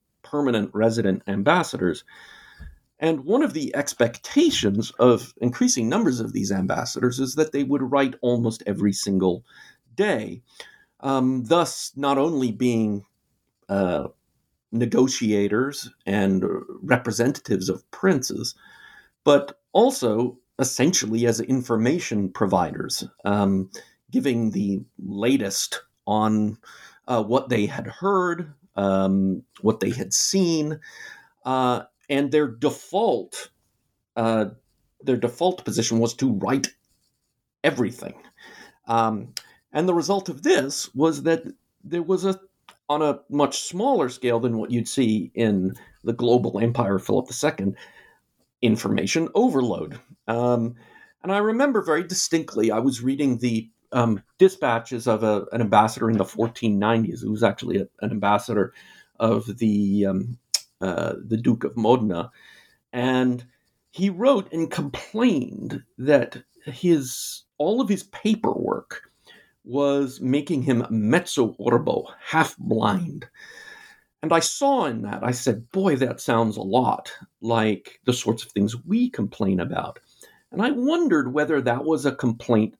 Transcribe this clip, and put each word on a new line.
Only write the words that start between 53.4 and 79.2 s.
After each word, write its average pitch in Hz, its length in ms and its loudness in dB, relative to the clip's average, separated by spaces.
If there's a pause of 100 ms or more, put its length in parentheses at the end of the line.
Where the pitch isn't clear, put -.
um, 117 300 2 (160)
dispatches 120 680 2
of 110 160 2
a, 107 300 2
an 117 80 -2
ambassador 110 500 4
in 113 80 2
the 95 60 2
fourteen 110 560 0
nineties, 113 400 2
who 107 100 -6
was 107 140 0
actually 98 340 0
a, 98 80 -2 (140)
an 104 100 -4
ambassador 104 640 0 (460)
of 113 380 0
the, 104 480 2
um, 98 320 -4 (420)
uh, 87 340 -2 (100)
the 113 120 -2
Duke 117 260 0
of - 140 -6
Modena. 107 560 2 (600)
And 127 520 0 (480)
he 196 180 0
wrote 196 420 2
and 160 160 -2
complained - 1160 -2 (120)
that - 460 2 (220)
his, - 800 -2 (120)
all 220 240 0
of 220 80 0
his 196 140 0
paperwork - 1080 -2 (500)
was 139 580 0
making 143 420 0
him 123 280 2
mezzo 113 680 2
orbo, - 460 0 (140)
half - 380 -2
blind. 143 720 -2 (920)
And 156 100 2
I 165 80 8
saw 262 460 0
in 113 160 -4
that, 104 200 -6
I 117 80 0
said, 120 400 -2
"Boy, 190 260 2
that 123 240 -2
sounds 113 360 2
a 110 60 -6
lot 113 500 0 (280)
like 110 640 -2
the 127 60 4
sorts 117 320 -2
of - 60 -20
things 107 240 0 (100)
we 233 240 0
complain 95 520 -2